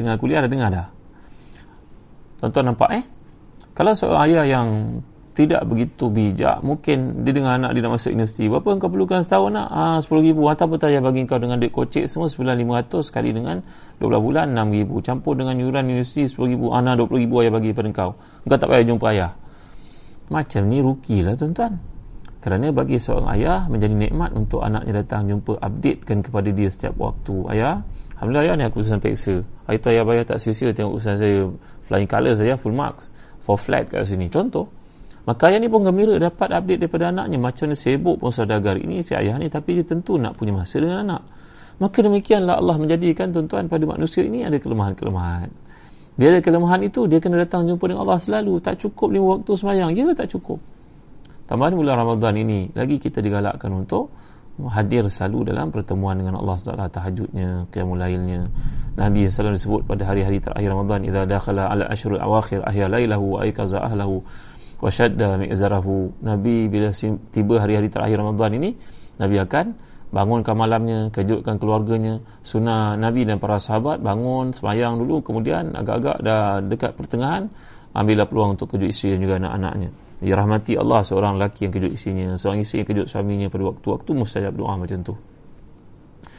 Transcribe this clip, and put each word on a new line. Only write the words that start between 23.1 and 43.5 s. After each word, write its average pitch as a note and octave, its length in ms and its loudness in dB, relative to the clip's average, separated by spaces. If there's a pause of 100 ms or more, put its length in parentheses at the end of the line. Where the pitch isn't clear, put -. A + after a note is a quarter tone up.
ayah, E3+ 320 2
menjadi G#2+ 240 2
nikmat G#2+ 400 0
untuk A2 320 -2
anaknya G#2+ 400 -2
datang G#2 240 -2
jumpa, G#2 320 -2
updatekan G#2 640 -2
kepada G#2 240 -2
dia G2 240 0
setiap - 240 -6
waktu, G#2+ 560 -4
"Ayah, C#3+ 320 0 (320)
Alhamdulillah, C#3 320 0
ayah, F3+ 80 2
ni C#3+ 80 2
aku G#2 160 -2
urusan G#2+ 200 2
peksa. G2+ 440 -2 (240)
Hari G#2+ 80 0
tu A2 160 0
ayah A2+ 160 4
bayar A#2 160 2
tak A#2 160 -4
sia-sia A2+ 320 0
tengok G#2 240 -2
urusan G#2+ 240 0
saya, G2 320 2 (320)
flying G2 240 0
colours, A2+ 320 2
saya A#2+ 160 4
full A#2 160 -2
marks, C3 400 -4 (320)
for G2+ 160 2
flat - 320 -2
kat G2+ 160 -2
sini." F#2 240 -2
Contoh. G3 400 -2 (560)
Maka D#3+ 240 6
ayah G#3+ 80 4
ni A#3 80 0
pun A3 160 4
gembira F#3+ 320 4
dapat E3+ 320 0
update F3 320 0
daripada E3+ 320 0
anaknya, F#3 240 -2
macam B2+ 320 -2
mana D3 80 0
sibuk D3+ 480 2
pun B2 80 0
saudagar G#2 480 0
ini F3 240 -4
si - 80 -4
ayah G#2 240 0
ni, D#3 160 -4
tapi D#3+ 240 -2
dia E3+ 80 2
tentu E3+ 320 -2
nak A#2+ 240 -2
punya G#2 160 0
masa F#2+ 240 -2
dengan F3+ 240 0
anak. F#3 240 -4 (480)
Maka F#3+ 240 0
demikianlah G3+ 560 4
Allah E3+ 240 2
menjadikan, E3+ 560 2
tuan-tuan, E3+ 320 -2